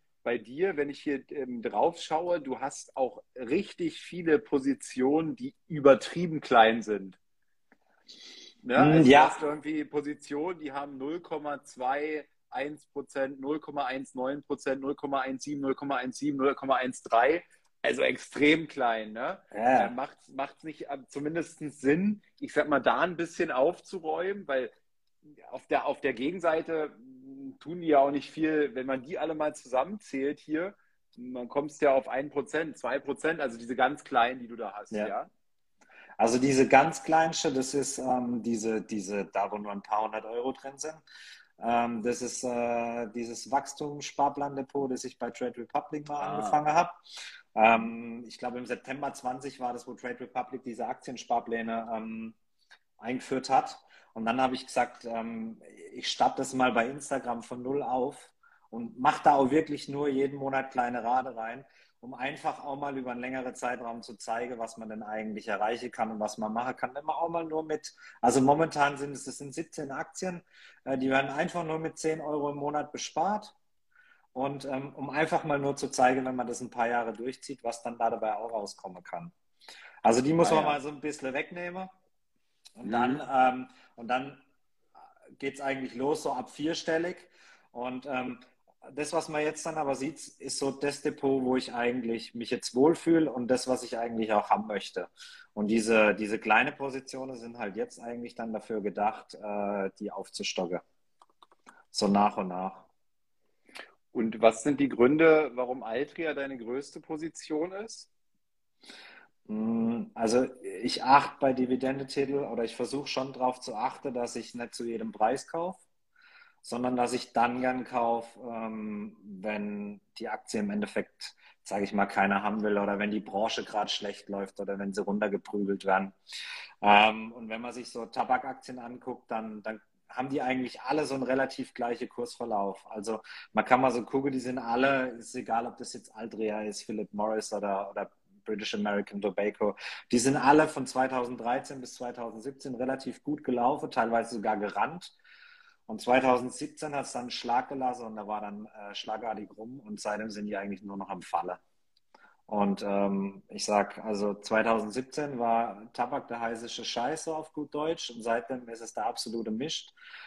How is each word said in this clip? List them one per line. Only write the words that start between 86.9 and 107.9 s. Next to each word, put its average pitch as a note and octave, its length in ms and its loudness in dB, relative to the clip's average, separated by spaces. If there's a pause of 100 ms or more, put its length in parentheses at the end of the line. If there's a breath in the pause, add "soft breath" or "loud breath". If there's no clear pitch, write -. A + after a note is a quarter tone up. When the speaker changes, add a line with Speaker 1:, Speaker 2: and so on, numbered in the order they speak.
Speaker 2:
Und, B2+ 320 -8
ähm, B2+ 340 -4 (560)
das, D3 200 -6
was D#3 160 -2
man D3+ 100 -2
jetzt D3+ 240 -2
dann D#3 140 -4
aber C#3 160 0
sieht, C3+ 240 -6
ist - 400 -10
so C#3 120 0
das C#3+ 300 -4
Depot, C3+ 420 0
wo B2+ 140 2
ich B2 160 -2
eigentlich A#2+ 640 -2
mich A#2 160 -8
jetzt - 240 -4
wohlfühle D#3+ 580 6
und B2 160 -4
das, B2 180 2
was B2+ 160 0
ich A#2+ 160 -6
eigentlich A2+ 360 0
auch G#2 160 2
haben G#2 160 2
möchte. G2 420 -4 (460 loud breath)
Und G#2 140 0
diese, A2 460 6
diese G#2 240 -2
kleine A#2 340 4
Positionen C3 640 -8
sind A#2 200 -14
halt G#2 200 -6
jetzt A#2+ 220 -6
eigentlich A#2+ 360 -10
dann A#2 180 -6
dafür G#2+ 300 -4
gedacht, G#2 600 -2
äh, G2+ 560 -2
die G2+ 140 -6
aufzustocken. - 680 -6 (1080 loud breath)
So - 180 0
nach G2+ 280 6
und F#2+ 120 -2
nach. F#2 360 -6 (1300 loud breath)
Speaker 1:
Und A2+ 280 -2
was A2+ 220 8
sind C#3+ 180 2
die C#3 80 4
Gründe, D#3 640 8
warum B2+ 280 -4
Altria C#3+ 520 -4
deine C#3 220 -6
größte B2+ 440 -8
Position D#3+ 720 -6
ist? G#3 380 -12 (1400 loud breath)